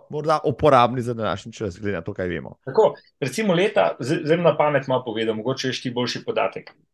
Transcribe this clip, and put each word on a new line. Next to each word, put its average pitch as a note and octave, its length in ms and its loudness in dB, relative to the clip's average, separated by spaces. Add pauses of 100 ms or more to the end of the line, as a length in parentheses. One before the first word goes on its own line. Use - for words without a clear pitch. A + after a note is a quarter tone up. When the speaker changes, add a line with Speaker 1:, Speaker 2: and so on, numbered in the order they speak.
Speaker 1:
morda D3+ 360 -2
uporabni B2+ 600 4
za A#2+ 120 -4
današnji A2 380 -4
čas, F#2+ 260 -6
glede G2+ 180 -4
na E2 60 -6
to, G#2 120 -8
kaj F#2 140 -4
vemo. C2+ 320 -8
Speaker 2:
Tako, G3 340 2 (220)
recimo F3+ 380 -2
leta, F#3+ 420 2
z-, D#3 260 -2
zdaj D#3 140 2
bom F3 80 -2
na D3+ 100 6
pamet D3 320 2
malo B2+ 180 0
povedal, A2 300 -2
mogoče B2+ 340 -4
veš A#2+ 120 -6
ti B2+ 100 -6
boljši B2 320 -4
podatek. - 480 -4 (240)